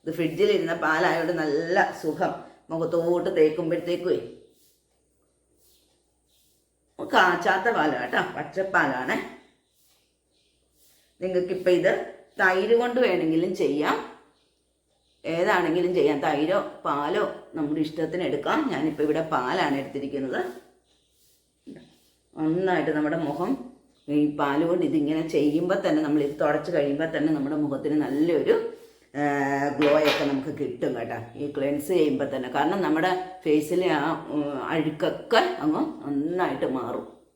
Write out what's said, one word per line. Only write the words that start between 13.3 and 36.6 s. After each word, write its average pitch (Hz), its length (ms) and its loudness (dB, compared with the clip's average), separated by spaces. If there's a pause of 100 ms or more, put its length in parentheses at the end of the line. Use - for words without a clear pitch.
ചെയ്യാം, 151 360 2 (1400)
ഏതാണെങ്കിലും 180 640 2
ചെയ്യാം. 143 260 4
തൈരോ 156 340 2 (280)
പാലോ 160 380 0 (320)
നമ്മുടെ 156 300 -2
ഇഷ്ടത്തിന് 170 420 -4
എടുക്കാം. 190 300 0 (140)
ഞാനിപ്പോൾ 151 360 -2
ഇവിടെ 156 140 0 (120)
പാലാണ് 139 480 0
എടുത്തിരിക്കുന്നത്. 139 600 -6 (2000)
നന്നായിട്ട് 160 560 0
നമ്മുടെ 151 200 0 (120)
മുഖം 175 220 -4 (580)
ഈ 147 100 2 (200)
പാല് 143 300 2
കൊണ്ട് 175 220 2
ഇതിങ്ങനെ 156 320 0 (100)
ചെയ്യുമ്പോൾ 165 540 2
തന്നെ, 156 180 2
നമ്മൾ 147 220 2
ഇത് - 160 -6
തുടച്ച് 156 340 0
കഴിയുമ്പോൾ 143 400 0
തന്നെ 151 200 2
നമ്മുടെ 143 280 -2
മുഖത്തിന് 143 400 -2
നല്ലൊരു, 147 500 2 (1200)
ഗ്ലോ 147 120 4 (200)
ഒക്കെ 143 200 0
നമുക്ക് 139 300 -2
കിട്ടും 123 380 -4
കേട്ടോ, 117 200 -6 (240)
ഈ 147 40 -4 (100)
ക്ലെൻസ് - 400 -2
ചെയ്യുമ്പോൾ 143 380 2
തന്നെ. 127 200 -6
കാരണം 156 320 2
നമ്മുടെ 160 240 2 (340)
ഫേസിലെ 165 440 2 (140)
ആ, - 20 -2 (320)
ഉം, 143 100 0 (280)
അഴുക്കൊക്കെ 160 680 0 (220)
അങ്ങ് 160 180 0 (220)
നന്നായിട്ട് 147 720 -2